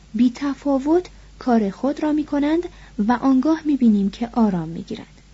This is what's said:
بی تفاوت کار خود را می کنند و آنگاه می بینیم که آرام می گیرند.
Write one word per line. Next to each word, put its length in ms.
بی 220
تفاوت 720
کار 300
خود 340
را 80
می 140
کنند 380
و 40
آنگاه 540
می 120
بینیم 320
که 240
آرام 360
می 120
گیرند. 400